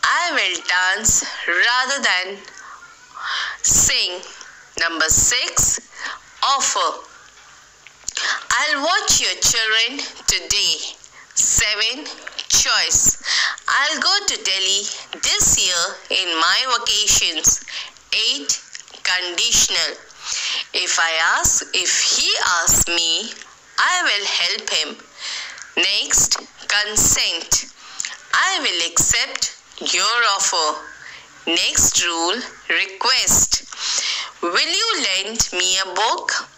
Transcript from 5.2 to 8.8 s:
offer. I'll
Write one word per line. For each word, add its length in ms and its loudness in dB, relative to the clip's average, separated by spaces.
offer. 560 2
I'll 320 2